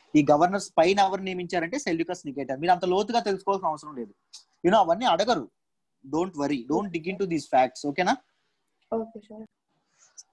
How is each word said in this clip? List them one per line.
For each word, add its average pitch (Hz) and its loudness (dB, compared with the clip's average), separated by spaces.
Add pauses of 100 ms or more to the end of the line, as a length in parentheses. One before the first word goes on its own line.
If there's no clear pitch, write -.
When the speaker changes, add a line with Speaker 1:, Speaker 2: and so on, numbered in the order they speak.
(160)
Speaker 1:
ఈ 151 6
గవర్నర్స్ 180 2
పైన 185 4
ఎవరు 190 2
నియమించారంటే 180 -4
సెల్యూకస్ 170 -4
నికేటర్. 135 -6
మీరు 175 2
అంత 180 0
లోతుగా 202 0
తెలుసుకోవాల్సిన 190 -2
అవసరం 151 -8
లేదు, 113 -10 (240)
you - -8
know, 202 6
అవన్నీ 185 2
అడగరు. 208 2 (580)
Don't 170 -2
worry, 143 -2
don't 156 -2
dig 165 -6
into 185 -6
these 165 -2
facts, 131 0
ఓకేనా? 185 0 (760)
Speaker 2:
ఓకే 220 -8
సార్. 214 -20 (880)